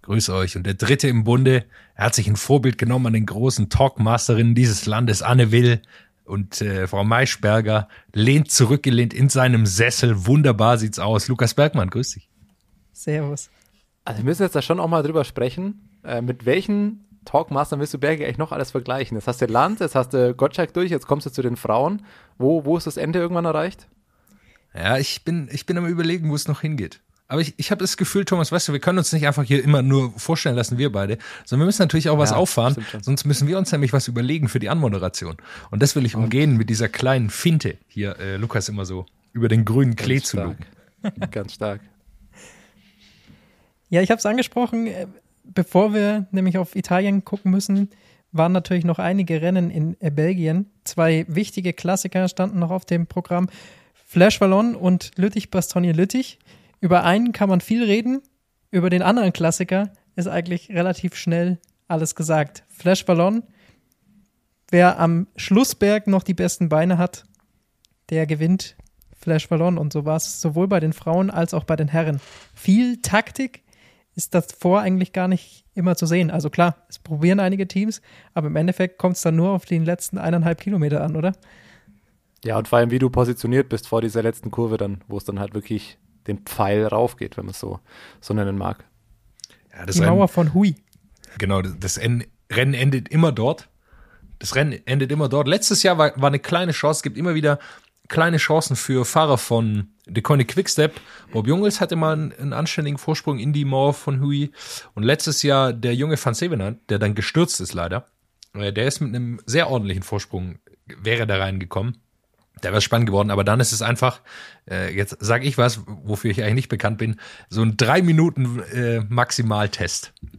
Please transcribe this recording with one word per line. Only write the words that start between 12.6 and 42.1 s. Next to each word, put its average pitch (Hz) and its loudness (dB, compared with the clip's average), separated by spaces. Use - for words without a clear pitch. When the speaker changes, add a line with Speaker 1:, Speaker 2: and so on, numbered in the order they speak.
Speaker 2:
Servus. 147 -6
Speaker 3:
Also 110 -8
wir 113 -6
müssen 165 0
jetzt 175 0
da 135 2
schon 180 -2
auch 165 -2
mal 160 0
drüber 156 0
sprechen. 175 -6
Äh, 120 -6
mit 123 -6
welchen 208 0
Talkmastern 147 -2
willst 147 -6
du 139 -10
Berge 147 -2
eigentlich 127 -6
noch 156 -4
alles - -6
vergleichen? 127 -6
Jetzt 104 -6
hast 120 -6
du 131 2
Land, 143 2
jetzt 165 -4
hast 131 0
du 123 2
Gottschalk 135 -2
durch, 175 -2
jetzt 151 -4
kommst 147 -2
du 135 -8
zu 135 -6
den 120 -2
Frauen. 147 -2
Wo, 147 2
wo 160 0
ist 165 -6
das - -8
Ende 165 -2
irgendwann 170 -2
erreicht? 160 -4
Speaker 1:
Ja, 101 0
ich - -4
bin, 165 -4
ich 143 -10
bin 175 -2
am 175 -2
Überlegen, 165 -2
wo 147 0
es 147 -4
noch 147 -2
hingeht. 143 -6
Aber 147 -2
ich, 147 -4
ich - -6
hab 202 0
das 185 -4
Gefühl, 196 -2
Thomas, 170 0
weißt 175 -2
du, 151 -2
wir 131 -4
können 185 0
uns 165 0
nicht 151 0
einfach 143 2
hier 139 2
immer 143 6
nur 131 2
vorstellen 156 -2
lassen, 120 -2
wir 135 0
beide, 98 -2
sondern 135 2
wir 175 4
müssen 208 0
natürlich 160 2
auch 151 4
was 107 4
Speaker 3:
Ja, 110 2
Speaker 1:
auffahren, 143 2
Speaker 3:
stimmt 113 -6
schon. 107 -12
Speaker 1:
sonst 135 -2
müssen 143 2
wir 180 0
uns 185 -2
nämlich 143 0
was 131 2
überlegen 127 -2
für 135 -4
die 120 -4
Anmoderation. 98 -2
Und 107 0
das 143 2
will 135 0
ich 113 -2
Speaker 3:
Und 113 0
Speaker 1:
umgehen 127 2
mit 110 0
dieser 110 -2
kleinen 127 0
Finte 160 0
hier, 101 -8
äh, 95 -8
Lukas 107 -4
immer 101 -6
so 92 -10
über 117 0
den 113 4
grünen 117 2
Speaker 3:
Ganz - -8
Speaker 1:
Klee 131 0
zu - -6
Speaker 3:
stark. 92 -6
Speaker 1:
lugen. 139 -8
Speaker 3:
<laughs> - -
Ganz 104 -10
stark. 104 -6